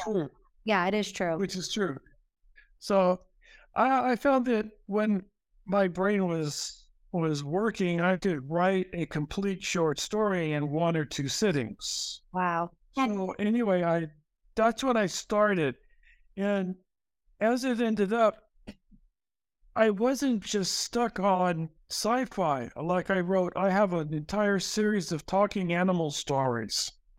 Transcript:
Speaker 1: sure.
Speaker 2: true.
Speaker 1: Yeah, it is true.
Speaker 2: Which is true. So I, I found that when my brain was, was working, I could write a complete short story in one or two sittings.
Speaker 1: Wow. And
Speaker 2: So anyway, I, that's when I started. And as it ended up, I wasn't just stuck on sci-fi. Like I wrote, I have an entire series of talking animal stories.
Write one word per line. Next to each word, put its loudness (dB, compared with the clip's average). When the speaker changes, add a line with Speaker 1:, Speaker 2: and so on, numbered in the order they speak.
Speaker 1:
sure. -4
Speaker 2:
true. -2
Speaker 1:
Yeah, 2
it 0
is -2
true. -2
Speaker 2:
Which -4
is -6
true. -2
So 2
I, 2
I 2
found 4
that 2
when 0
my 2
brain 0
was, -4
was 0
working, 0
I 2
could -2
write 2
a -4
complete -4
short 0
story 0
in -2
one 0
or 0
two -6
sittings. -2
Speaker 1:
Wow. -2
And 0
Speaker 2:
So -4
anyway, 2
I, 0
that's 2
when 2
I 2
started. 0
And -2
as 2
it 0
ended 0
up, 2
I 4
wasn't 0
just -2
stuck -2
on 0
sci-fi. -2
Like -2
I 2
wrote, 0
I 2
have 2
an -2
entire 0
series -2
of -6
talking 0
animal 2
stories. -2